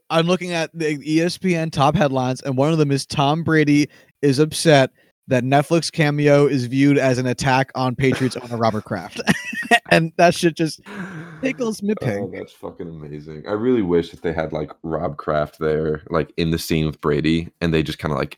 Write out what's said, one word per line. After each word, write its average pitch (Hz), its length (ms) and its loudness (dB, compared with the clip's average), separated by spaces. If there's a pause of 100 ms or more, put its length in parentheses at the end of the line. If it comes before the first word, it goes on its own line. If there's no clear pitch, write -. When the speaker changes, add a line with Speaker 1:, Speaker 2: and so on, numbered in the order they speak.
Speaker 1:
I'm 165 160 2
looking 180 280 -2
at 160 200 -2
the 156 320 -2
E 156 160 2
S 170 160 -2
P 185 180 -2
N 160 140 -4
top 147 260 2
headlines, 131 460 0
and 139 140 -4
one 139 160 2
of 165 60 2
them 147 140 2
is 135 140 -2
Tom 151 380 0
Brady 147 460 4 (320)
is 139 180 4
upset 151 520 4 (360)
that 123 160 0
Netflix 143 480 2
Cameo 147 560 4
is 127 180 0
viewed 139 320 4
as 131 200 2
an 127 100 -2
attack 131 480 0
on 127 200 -2
Patriots 131 420 0
owner 120 200 -10
Robert 110 280 0
Kraft. 95 400 -10
<laughs> - 60 2 (600)
And 165 260 2
that - 180 4
shit 165 200 0
just 160 260 -4 (600)
tickles 262 400 -4
me 202 180 -2
pink. 101 220 -2
Speaker 2:
Oh, 95 100 -8
that's 95 220 -14
fucking 87 340 -14
amazing. 76 600 -14
I - 60 -6
really 117 280 2
wish 85 300 2
that - 100 -20
they 85 120 -2
had, 80 200 -4
like, 76 180 -6 (120)
Rob 80 340 -6
Kraft 76 420 -4
there, 78 520 -2
like, 80 260 -2
in 82 140 0
the 80 80 -2
scene 80 260 0
with 76 160 -6
Brady, 80 480 0 (100)
and 85 140 0
they 80 80 2
just 76 160 -4
kinda, 76 180 -4
like, 71 220 -6